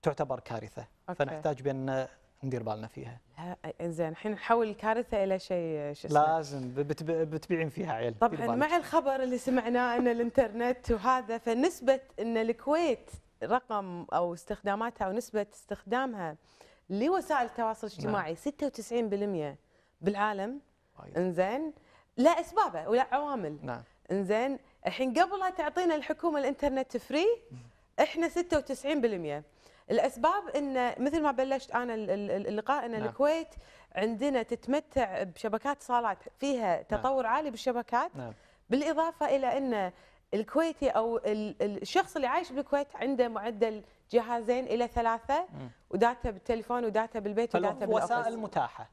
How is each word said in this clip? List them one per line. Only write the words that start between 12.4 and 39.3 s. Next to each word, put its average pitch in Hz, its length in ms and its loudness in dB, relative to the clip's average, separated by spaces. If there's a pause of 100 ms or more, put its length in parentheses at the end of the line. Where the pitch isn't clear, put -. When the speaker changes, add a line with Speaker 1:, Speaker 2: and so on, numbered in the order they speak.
Speaker 2:
رقم 196 680 -2
أو 175 220 0
استخداماتها 208 680 -4
أو 190 80 -2
نسبة 214 420 -4
استخدامها 202 840 -6 (540)
لوسائل 277 560 2
التواصل 220 400 -4
الاجتماعي 202 460 -4
Speaker 1:
نعم. - 20 -4
Speaker 2:
ستة 285 320 -4
وتسعين 233 420 -2
بالمية 190 500 -2 (420)
بالعالم. 208 600 -2 (400)
Speaker 1:
وايد. - 180 -6
Speaker 2:
إنزين، 190 540 2 (440)
لا 262 140 8
أسبابه 330 580 0
ولا 247 240 4
عوامل. 247 500 -2
Speaker 1:
نعم. 123 200 -6 (300)
Speaker 2:
إنزين، 214 460 0 (280)
الحين 254 240 0
قبلها 370 400 2
تعطينا 339 440 0
الحكومة 302 440 -2
الإنترنت 269 580 0
فري، 294 300 0 (240)
Speaker 1:
مم. 127 80 -16 (420)
Speaker 2:
إحنا 330 280 2
ستة 349 280 0
وتسعين 285 440 -2
بالمية. 170 420 -2 (480)
الأسباب 320 680 2
إن 262 420 0
مثل 294 240 0
ما 294 80 4
بلشت 262 400 -2
أنا 240 240 -2
ال-، 214 160 -4
ال-، 202 200 -2
ال-، 196 160 -2
اللقاء، 240 400 0
إن 233 40 -6
Speaker 1:
نعم. 220 120 -4
Speaker 2:
الكويت 294 460 0 (460)
عندنا 226 480 0
تتمتع 240 800 -2
بشبكات 220 540 -2
اتصالات 240 420 0 (200)
فيها 240 380 2
Speaker 1:
نعم. - 240 -2
Speaker 2:
تطور 262 260 0
عالي 277 240 0
بالشبكات. 240 640 -2
Speaker 1:
نعم. 120 160 -8 (380)
Speaker 2:
بالإضافة 302 640 2